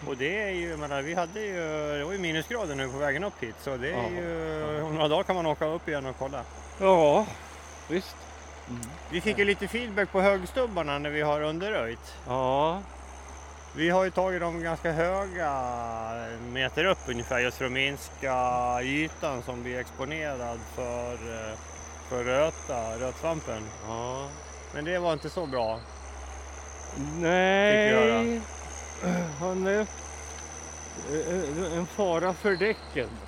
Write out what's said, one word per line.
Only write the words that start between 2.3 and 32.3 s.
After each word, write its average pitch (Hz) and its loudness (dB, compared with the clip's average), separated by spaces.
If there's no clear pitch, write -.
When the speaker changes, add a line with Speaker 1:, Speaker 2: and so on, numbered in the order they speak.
Speaker 1:
nu 135 0
på 131 -4
vägen 147 2
upp 202 -2
hit, 113 -6
så 139 -4
det 127 -2
är - -2
Speaker 2:
Ja. 113 0
Speaker 1:
ju, 160 -2
Speaker 2:
Ja. 151 -2
Speaker 1:
om 156 -2
några 156 4
dagar 160 6
kan 185 2
man 170 2
åka 156 2
upp 165 -2
igen 143 -2
och 123 -4
kolla. 135 -4
Speaker 2:
Ja, 190 10
visst. 175 -2
Mm. 120 -8
Speaker 1:
Vi 170 0
fick 208 2
ju 202 8
Speaker 2:
Ja. - 6
Speaker 1:
lite 202 2
feedback 208 0
på 190 4
högstubbarna 185 4
när 147 -2
vi 151 2
har 151 4
underröjt. 156 -2
Speaker 2:
Ja. 135 4
Speaker 1:
Vi 160 4
har 185 6
ju 185 0
tagit 185 2
dem 170 -2
ganska 165 0
höga 180 0
meter 131 2
upp 185 4
ungefär, 120 0
just 123 2
för 135 -2
att 123 -2
minska 135 -2
ytan 143 -2
som 123 -6
blir 123 -4
exponerad 135 -4
för, 120 -4
eh, 110 -8
för 123 -2
röta, 123 0
rötsvampen. 127 -4
Speaker 2:
Ja. 127 -4
Speaker 1:
Men 147 -4
det 180 0
var 175 4
inte 151 -2
så 175 -4
bra. 117 0
Speaker 2:
Nej. 185 6
Speaker 1:
Fick 214 8
vi 226 0
höra. 180 2
Speaker 2:
Han 185 0
är, 202 4
eh, - -4
en 175 0
fara 180 2